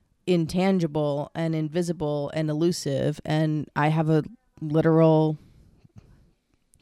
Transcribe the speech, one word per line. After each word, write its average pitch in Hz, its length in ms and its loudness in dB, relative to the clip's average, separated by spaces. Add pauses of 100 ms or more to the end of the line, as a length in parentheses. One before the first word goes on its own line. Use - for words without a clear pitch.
(260)
intangible 165 1080 0
and 160 220 -4
invisible 156 800 -4
and 156 160 -2
elusive. 151 720 -2
And 156 500 -2
I 151 140 0
have 156 220 0
a 156 120 2 (380)
literal, 156 800 4 (1400)